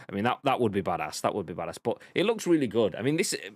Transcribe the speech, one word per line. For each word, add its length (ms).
I 20
mean, 120
that, 200
that 160
would 120
be 100
badass. 400
That 120
would 120
be 80
badass. 280
But 200
it 120
looks 200
really 200
good. 280
I 60
mean, 160
this, 180